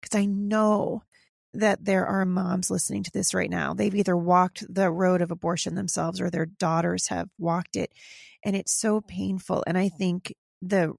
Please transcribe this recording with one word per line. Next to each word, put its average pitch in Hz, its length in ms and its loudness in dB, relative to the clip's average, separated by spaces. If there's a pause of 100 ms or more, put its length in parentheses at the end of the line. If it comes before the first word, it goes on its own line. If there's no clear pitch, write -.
'cause - 140 -4
I 202 100 4
know 208 800 2 (500)
that 202 320 0
there 190 200 4
are 190 200 2
moms 185 440 0
listening 190 340 -2
to - 80 -10
this - 220 0
right 185 160 0
now. - 240 -2
They've 202 220 0
either 190 200 2
walked 180 480 4 (100)
the 185 180 2
road 180 300 2
of 175 100 -2
abortion 170 440 -4
themselves 180 460 -4
or 180 80 -2
their 175 160 -2
daughters 170 640 -2
have 185 300 -6
walked 170 380 -2
it. - 180 -4 (500)
And 196 120 -2
it's - 180 -4
so 214 280 0
painful. 190 640 -4
And 180 120 0
I 196 120 2
think 180 460 -2 (260)
the 180 380 2